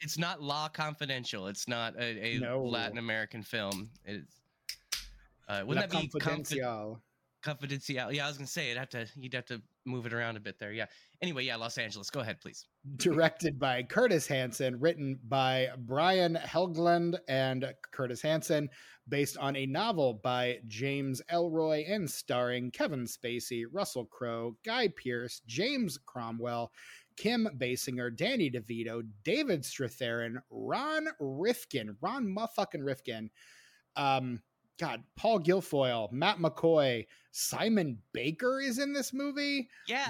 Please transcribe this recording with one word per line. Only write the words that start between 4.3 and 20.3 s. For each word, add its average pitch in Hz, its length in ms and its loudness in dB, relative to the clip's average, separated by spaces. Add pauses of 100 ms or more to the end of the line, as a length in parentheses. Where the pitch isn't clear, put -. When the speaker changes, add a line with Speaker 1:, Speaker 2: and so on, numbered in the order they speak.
Speaker 1:
uh, 101 160 -2
wouldn't 135 280 0
Speaker 2:
La 160 80 2
Speaker 1:
that 151 120 -2
be 151 80 -2
confi- 151 400 -2
Speaker 2:
Confidencial. 113 400 -4 (420)
Speaker 1:
Confidencial. 139 720 -4
Yeah, 143 140 -2
I - 20 -2
was 143 80 -6
gonna 139 100 -10
say, 156 200 -4
it'd 120 120 -2
have 131 120 -8
to, 117 160 -6 (100)
you'd 127 160 -10
have 127 140 -6
to 117 160 -8 (240)
move 127 180 -4
it 117 80 -4
around 117 240 -2
a 107 40 -8
bit 101 180 -10
there. 104 140 -8
Yeah. 110 120 -4 (380)
Anyway, 147 220 -2
yeah, 123 120 -2
Los 113 220 -6
Angeles. 107 320 -6
Go 139 100 -4
ahead, 110 180 -4
please. - 280 -16 (300)
Speaker 2:
Directed 160 640 4
by 127 240 2
Curtis 196 440 4
Hanson, 127 520 0
written 143 480 2
by 131 420 4 (100)
Brian 165 560 4
Helgeland 170 840 4 (120)
and 131 440 2 (200)
Curtis 123 280 -4
Hanson, 151 480 2 (400)
based 143 300 0
on 139 180 0
a 135 80 0
novel 143 580 2
by 123 360 2 (100)